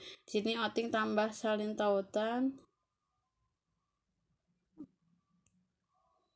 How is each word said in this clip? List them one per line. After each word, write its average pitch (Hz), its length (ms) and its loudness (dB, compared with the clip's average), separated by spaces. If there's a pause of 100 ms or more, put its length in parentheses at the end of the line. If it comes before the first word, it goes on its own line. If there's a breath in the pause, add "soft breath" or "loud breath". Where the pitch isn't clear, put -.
(240 loud breath)
Di - 160 -2
sini 220 160 0
Oting 226 320 0
tambah 220 480 2
salin 214 400 0
tautan. 220 800 0 (3750)